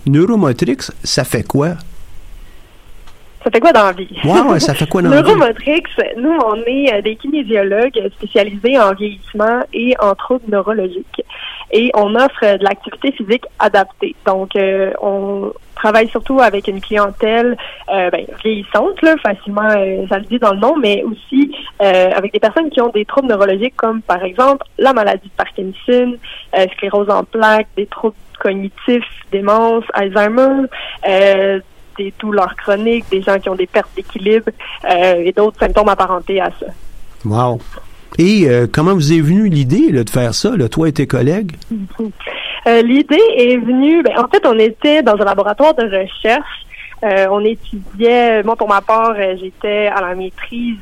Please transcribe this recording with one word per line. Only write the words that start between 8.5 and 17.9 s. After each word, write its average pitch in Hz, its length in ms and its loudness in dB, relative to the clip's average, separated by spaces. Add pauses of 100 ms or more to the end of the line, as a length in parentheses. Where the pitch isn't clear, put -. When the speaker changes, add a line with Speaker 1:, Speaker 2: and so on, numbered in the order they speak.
Speaker 2:
en 196 160 4
vieillissement 208 640 -4 (120)
et 247 280 0
en 202 160 2
troubles 240 360 -4
neurologiques. 190 720 -4 (480)
Et 233 220 2
on 208 220 2
offre, 269 260 2
euh, 202 160 4
de 190 60 -4
l'activité 202 480 -2
physique 226 340 -4 (140)
adaptée. 202 560 0 (100)
Donc, 190 300 -2
euh, 196 440 0
on 196 540 -4 (220)
travaille 226 340 2
surtout 262 300 -2
avec 202 280 2
une 196 140 -4
clientèle, 220 720 0 (380)